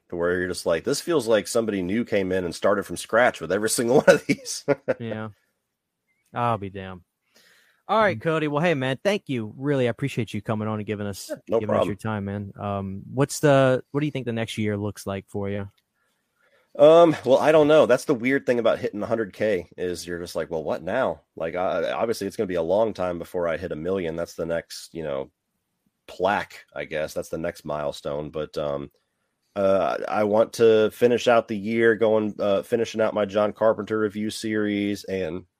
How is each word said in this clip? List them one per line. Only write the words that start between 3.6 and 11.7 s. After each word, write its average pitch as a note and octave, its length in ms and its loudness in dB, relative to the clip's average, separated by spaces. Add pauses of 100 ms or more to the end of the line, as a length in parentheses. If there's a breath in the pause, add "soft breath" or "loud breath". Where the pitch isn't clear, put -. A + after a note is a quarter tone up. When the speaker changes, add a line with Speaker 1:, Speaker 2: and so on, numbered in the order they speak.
Speaker 1:
<laughs> - 80 -2
single B2+ 220 4
one E3 160 6
of - 100 -6
these." - 440 -6
<laughs> C#3 40 4 (240)
Speaker 2:
Yeah. A2 320 -8 (1040)
I'll A#2+ 240 0
be G2 120 -8
damned. F#2+ 320 -14 (840 soft breath)
All G#3+ 120 2
right, G#3 140 2
Speaker 1:
Mm-hmm. A2 60 -8
Speaker 2:
Cody. D#3+ 280 0
Well, C#3+ 140 0
hey, F3 120 2
man, C3 280 -2
thank G3+ 260 -2
you. A2+ 280 -4
Really, C3+ 300 0
I A#2 40 2
appreciate A#2+ 440 -4
you G#2 80 -4
coming G#2+ 260 -4
on G#2+ 100 -4
and G#2 80 -8
giving G#2+ 200 -4
us, G2+ 220 -10
Speaker 1:
Yeah, D4+ 80 -8 (120)
no A2+ 120 2
Speaker 2:
giving G#2+ 160 -2